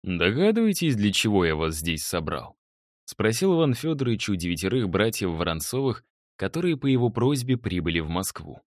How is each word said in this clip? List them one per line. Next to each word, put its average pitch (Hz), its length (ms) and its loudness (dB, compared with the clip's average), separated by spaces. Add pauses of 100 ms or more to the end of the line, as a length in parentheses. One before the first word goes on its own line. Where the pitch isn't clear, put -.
«Догадываетесь, 151 920 2
для 104 160 2
чего 98 320 2
я 80 100 2
вас 80 220 0
здесь 80 260 -4
собрал?» — 80 540 -6 (480)
спросил 117 500 0
Иван 151 200 4
Федорович 135 560 -2
у 101 40 2
девятерых 90 540 0
братьев 98 420 0
Воронцовых, 85 720 -2 (320)
которые 165 420 -2
по 135 100 -4
его 123 220 4
просьбе 127 480 0
прибыли 85 440 -2
в 78 80 -4
Москву. 82 640 -6